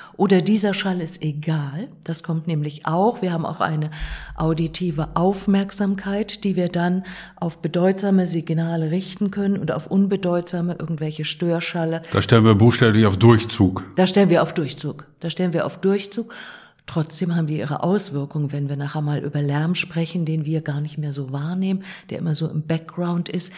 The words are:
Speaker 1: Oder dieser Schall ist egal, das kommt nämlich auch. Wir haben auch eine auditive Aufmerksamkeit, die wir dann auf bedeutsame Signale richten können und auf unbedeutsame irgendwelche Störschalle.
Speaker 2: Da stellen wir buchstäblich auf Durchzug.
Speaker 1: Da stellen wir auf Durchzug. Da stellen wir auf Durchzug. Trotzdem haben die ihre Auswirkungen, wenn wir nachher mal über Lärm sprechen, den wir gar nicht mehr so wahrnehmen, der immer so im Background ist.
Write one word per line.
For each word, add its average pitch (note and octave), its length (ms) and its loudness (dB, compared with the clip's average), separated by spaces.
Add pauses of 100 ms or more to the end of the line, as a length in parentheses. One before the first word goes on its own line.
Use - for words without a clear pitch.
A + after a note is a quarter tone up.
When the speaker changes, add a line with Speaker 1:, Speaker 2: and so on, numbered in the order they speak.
(180)
Speaker 1:
Oder F#3+ 240 6
dieser G3+ 320 2
Schall F#3+ 260 -2
ist - 240 -4
egal, D3+ 640 -4 (160)
das - 200 -6
kommt D#3+ 220 -4
nämlich D3+ 400 -4
auch. F#3+ 360 2
Wir F#3 100 0
haben E3 140 -2
auch - 160 -6
eine D#3 300 -2 (440)
auditive D#3+ 800 -2
Aufmerksamkeit, G3 1300 0
die F#3+ 140 0
wir F3+ 100 0
dann F3+ 380 0 (300)
auf - 260 -6
bedeutsame F#3+ 640 2
Signale E3 640 -2
richten F#3+ 400 -2
können G3+ 300 0
und E3+ 120 -2
auf D3+ 140 -4
unbedeutsame F3+ 920 0
irgendwelche D#3 440 -6
Störschalle. E3 800 -2 (100)
Speaker 2:
Da G#2 120 2
stellen A2 220 6
wir A2 100 8
buchstäblich A2 500 6
auf F#2+ 120 2
Durchzug. A2 680 6 (120)
Speaker 1:
Da F#3 120 4
stellen - 240 4
wir - 100 6
auf - 140 -2
Durchzug. D3 500 -6 (140)
Da E3+ 100 -6
stellen F3 240 -2
wir E3 140 0
auf - 120 -8
Durchzug. G3+ 540 -2 (540)
Trotzdem E3+ 480 -2
haben D#3+ 120 0
die D3+ 100 -2
ihre C#3+ 260 -4
Auswirkungen, D3 680 0
wenn C#3+ 160 -4
wir C#3+ 80 -4
nachher C#3+ 240 -6
mal D3 180 -2
über D3 220 -4
Lärm D3+ 340 0
sprechen, E3 480 -4
den D#3 220 -2
wir D#3 160 -2
gar D3 180 -6
nicht D3+ 180 -6
mehr D3+ 140 -4
so C3+ 220 -8
wahrnehmen, F#3 500 -2 (260)
der - 80 -8
immer E3 160 -2
so D#3+ 140 -2
im D3+ 180 -4
Background F3 600 -4
ist. - 300 -2